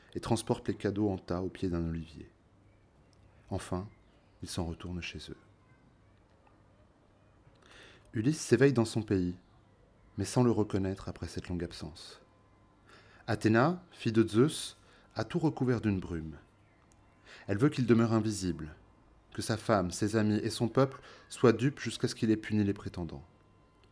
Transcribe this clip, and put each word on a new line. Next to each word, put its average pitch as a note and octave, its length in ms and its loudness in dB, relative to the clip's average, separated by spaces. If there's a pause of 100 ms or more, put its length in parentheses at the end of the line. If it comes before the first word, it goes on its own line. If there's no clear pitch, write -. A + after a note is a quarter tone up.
(140)
et - 60 -8
transportent - 460 -2
les G2+ 80 0
cadeaux G2+ 360 0
en F#2 80 -2
tas F2+ 240 -4
au F#2 80 -6
pied - 180 -4
d'un E2+ 180 -2
olivier. D#2+ 440 -8 (1200)
Enfin, F#2+ 360 -6 (560)
ils F2+ 60 -12
s'en - 160 -4
retournent E2+ 380 -8
chez - 160 -10 (120)
eux. D#2 60 -14 (2750)
Ulysse B2+ 260 0
s'éveille C3 320 6
dans A2+ 140 4
son A2 160 -2
pays, F2+ 340 0 (800)
mais G2+ 80 -2
sans - 180 2
le A#2+ 80 4
reconnaître G2 600 -2
après - 180 -10
cette - 200 -10
longue F2 140 -4
absence. - 600 -12 (1040)
Athéna, A#2 680 4
fille - 180 -4
de A2 160 6
Zeus, A#2+ 520 0 (360)
a A2 100 -2
tout - 140 -4
recouvert B2+ 440 0
d'une G2+ 180 2
brume. D#2+ 380 -8 (1080)
Elle G2+ 120 0
veut C3 100 4
qu'il C3 180 0
demeure A2+ 280 6
invisible, F#2 600 -2 (600)
que A2 80 -6
sa G#2+ 160 -2
femme, F#2+ 320 2
ses G#2 260 0
amis G#2+ 260 2
et A2+ 80 -2
son A#2 180 -2
peuple C3 320 2 (280)
soient - 240 6
dupes B2+ 280 0
jusqu'à - 280 -4
ce - 60 -8
qu'il A2 160 0
ait G#2+ 80 4
puni G#2+ 260 0
les G2 100 0
prétendants. D#2+ 520 -10 (640)